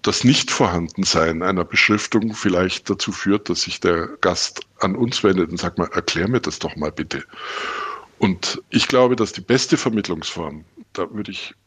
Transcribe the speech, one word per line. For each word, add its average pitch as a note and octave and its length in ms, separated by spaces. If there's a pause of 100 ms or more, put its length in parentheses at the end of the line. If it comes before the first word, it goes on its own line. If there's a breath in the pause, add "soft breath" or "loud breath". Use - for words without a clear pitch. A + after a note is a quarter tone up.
Das - 220
Nichtvorhandensein F2 1160
einer F#2 220
Beschriftung G#2 720
vielleicht F#2 540
dazu G2+ 240
führt, G2+ 360
dass F2 140
sich - 180
der E2+ 280 (120)
Gast - 400 (180)
an G2 180
uns A#2+ 260
wendet F#2 280
und F2 80
sagt: F2 200
„Mal, E2+ 140
erklär F2+ 360
mir B2 120
das - 180
doch - 180
mal D#2 160
bitte.“ - 320 (960 loud breath)
Und - 520
ich - 180
glaube, B2+ 280
dass A2 160
die - 80
beste C3+ 360
Vermittlungsform, E2 880 (280)
da F#2+ 200
würde G#2 180
ich - 240 (120)